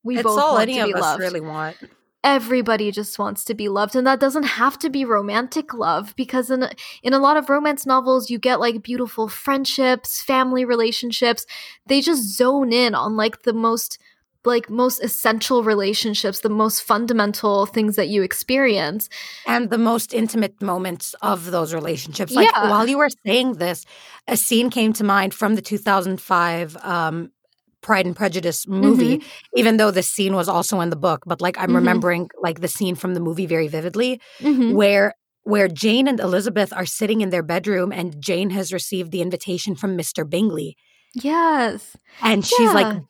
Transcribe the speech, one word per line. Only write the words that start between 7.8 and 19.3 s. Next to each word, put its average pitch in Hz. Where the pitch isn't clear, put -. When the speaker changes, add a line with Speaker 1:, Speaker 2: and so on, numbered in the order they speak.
Speaker 1:
novels, 262
you 240
get, 254
like, 233
beautiful 226
friendships, 262
family 254
relationships. 233
They 269
just 262
zone 254
in 240
on, 202
like, 220
the 233
most, 226
like, 233
most 247
essential 233
relationships, 208
the 220
most 214
fundamental 208
things 214
that 180
you 202
experience. 208